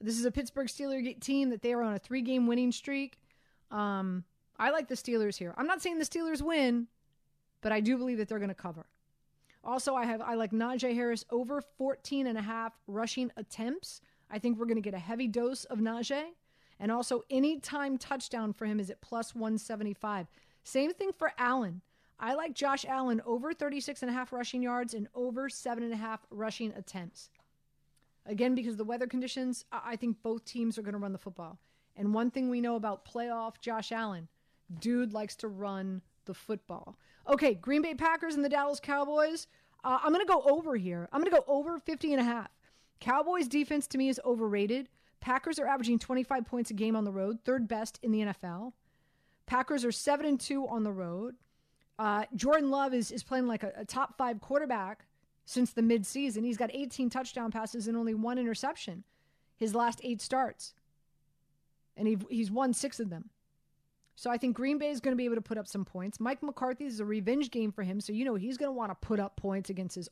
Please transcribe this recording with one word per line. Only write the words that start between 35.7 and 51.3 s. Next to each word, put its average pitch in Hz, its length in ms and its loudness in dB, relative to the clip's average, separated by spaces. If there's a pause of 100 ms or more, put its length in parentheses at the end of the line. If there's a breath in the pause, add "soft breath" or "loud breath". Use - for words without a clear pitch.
the 185 80 -8
football. - 640 -8 (300 soft breath)
Okay, 277 260 8
Green 262 280 2
Bay 320 120 0
Packers 320 420 2
and 285 80 4
the 285 60 2
Dallas 285 300 2
Cowboys. 302 680 2 (360 soft breath)
Uh, 262 200 4
I'm - 80 6
gonna 370 140 4
go 330 180 6
over 294 320 4
here. 175 360 -2
I'm 285 100 0
gonna 349 100 2
go 294 160 8
over 294 320 2
fifty 320 320 -2
and 269 100 4
a 240 40 4
half. 233 240 -2 (500 soft breath)
Cowboys 294 480 2
defense 294 400 0
to 269 100 -4
me 269 120 4
is 254 160 0
overrated. 220 640 0 (300 soft breath)
Packers 269 400 0
are 285 80 0
averaging 240 320 4
twenty-five 254 460 0
points 240 240 -2
a 220 40 -6
game 220 220 2
on 220 80 2
the 202 80 -2
road, 196 320 -2
third 254 240 2
best 220 360 -4
in 226 80 2
the 214 100 4
N 208 60 0
F - 160 -6
L. 185 300 -8 (720)
Packers 254 400 2
are 233 60 2
seven 285 340 2
and 285 140 4
two 277 280 -2
on 226 160 0
the 208 80 0
road. 190 440 -6 (640)